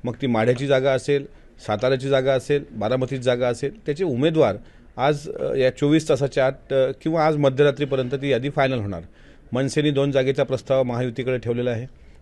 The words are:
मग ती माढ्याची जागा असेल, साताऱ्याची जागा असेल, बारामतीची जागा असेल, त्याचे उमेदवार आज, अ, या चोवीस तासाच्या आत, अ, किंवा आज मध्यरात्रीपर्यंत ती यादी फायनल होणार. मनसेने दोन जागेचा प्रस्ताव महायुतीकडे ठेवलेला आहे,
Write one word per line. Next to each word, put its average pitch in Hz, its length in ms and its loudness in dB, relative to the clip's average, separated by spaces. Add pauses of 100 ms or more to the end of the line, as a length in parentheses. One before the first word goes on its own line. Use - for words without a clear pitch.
मग 123 180 -6
ती 139 40 -2
माढ्याची 120 400 0
जागा 135 260 2
असेल, 139 340 0 (400)
साताऱ्याची 127 420 0
जागा 135 240 2
असेल, 139 380 0
बारामतीची 127 520 -2
जागा 123 260 0
असेल, 120 380 -6
त्याचे 147 180 -4
उमेदवार 143 520 2 (400)
आज, 143 320 0
अ, 131 260 -4
या 131 160 4
चोवीस 151 380 2
तासाच्या 135 380 2
आत, 135 260 -4
अ, 135 180 2 (120)
किंवा 160 240 0
आज 156 100 2
मध्यरात्रीपर्यंत 135 800 2
ती 139 160 -4
यादी 131 200 0
फायनल 135 280 0
होणार. 98 240 -6 (500)
मनसेने 139 380 0
दोन 139 200 0
जागेचा 135 320 2
प्रस्ताव 131 400 0
महायुतीकडे 123 560 -2
ठेवलेला 120 320 -2
आहे, 117 160 -6 (360)